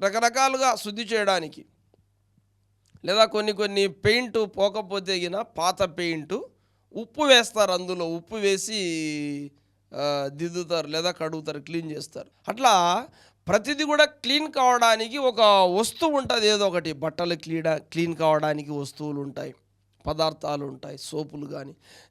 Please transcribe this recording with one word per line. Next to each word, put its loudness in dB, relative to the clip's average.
రకరకాలుగా 2
శుద్ధి -10
చేయడానికి. -2
లేదా 4
కొన్ని -2
కొన్ని 0
పెయింట్ 0
పోకపోతే -2
గిన -4
పాత -2
పెయింట్ -4
ఉప్పు -8
వేస్తారు, 4
అందులో -4
ఉప్పు -12
వేసి, -2
ఆ, -2
దిద్దుతారు -4
లేదా -2
కడుగుతారు, -6
క్లీన్ -8
చేస్తారు. -12
అట్లా 4
ప్రతిదీ 2
కూడా 6
క్లీన్ -2
కావడానికి 4
ఒక 2
వస్తువు 0
ఉంటుంది, 0
ఏదో 4
ఒకటి. -2
బట్టలు -4
క్లీడా-, -2
క్లీన్ -2
కావడానికి 0
వస్తువులు -6
ఉంటాయి, -10
పదార్థాలు -4
ఉంటాయి, -14
సోపులు -10
కానీ, -12